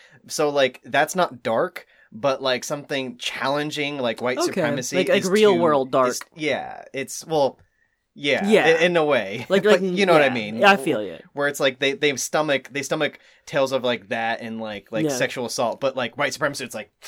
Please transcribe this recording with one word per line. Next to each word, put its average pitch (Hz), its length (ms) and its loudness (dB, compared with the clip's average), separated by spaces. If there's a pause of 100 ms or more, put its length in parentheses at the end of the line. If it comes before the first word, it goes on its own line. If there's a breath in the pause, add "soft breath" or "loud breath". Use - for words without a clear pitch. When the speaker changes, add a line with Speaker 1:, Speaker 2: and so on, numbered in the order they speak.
(280 soft breath)
Speaker 1:
So, 151 220 0
like, 139 340 0
that's 143 320 0
not 151 260 -2
dark, 139 440 -2 (260 soft breath)
but, 131 300 -2
like, 127 200 0
something 135 560 -6
challenging, 147 800 -4
like 117 220 -4
white 120 180 -2
Speaker 2:
Okay. 349 100 0
Speaker 1:
supremacy 160 500 -4
Speaker 2:
Like, 185 100 2
like, 190 140 2
Speaker 1:
is 190 80 -2
Speaker 2:
real 208 240 6
Speaker 1:
too, 170 80 2
Speaker 2:
world 139 280 2
dark. 131 200 4
Speaker 1:
is, 113 100 -6 (160)
yeah, 113 560 -4
it's, - 340 -10
well, 147 320 0 (540)
yeah, 143 360 0
Speaker 2:
Yeah. 196 180 6
Speaker 1:
in, 165 240 4
in 175 60 2
a 160 80 4
way. 120 440 -2
Speaker 2:
Like, 185 140 2
Speaker 1:
<laughs> 208 80 4
But 185 100 6
Speaker 2:
like, - 20 -4 (140)
Speaker 1:
you 202 80 2
know 180 80 4
what 156 80 8
I 143 60 6
Speaker 2:
yeah. 127 80 0
Speaker 1:
mean? 110 220 -6
Speaker 2:
Yeah, 196 160 6
I 202 40 6
feel 135 260 -2
you. 85 160 -10 (140)
Speaker 1:
Where 143 140 -2
it's 143 140 -4
like 135 180 0
they, 139 140 0
they 143 240 0
stomach, 156 560 -2
they 139 100 -6
stomach 156 380 -4 (260 soft breath)
tales 135 260 0
of, 123 120 0
like, 113 240 -2
that 117 340 -4
and, 113 180 -10
like, 107 300 -12
like, 110 140 -2
Speaker 2:
Yeah. 147 80 0
Speaker 1:
sexual 127 340 -4
assault, 113 340 -4
but, 127 160 -2
like, 123 220 -6
white 139 160 -2
supremacy, 143 300 -4
it's 113 100 -14
like, 107 160 -12 (180 loud breath)